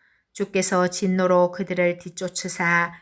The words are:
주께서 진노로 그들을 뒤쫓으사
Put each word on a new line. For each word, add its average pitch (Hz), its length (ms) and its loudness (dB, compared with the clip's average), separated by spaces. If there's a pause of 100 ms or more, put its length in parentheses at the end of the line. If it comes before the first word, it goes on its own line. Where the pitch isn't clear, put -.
(320)
주께서 185 560 0
진노로 180 640 2
그들을 175 460 -2
뒤쫓으사 175 1040 -2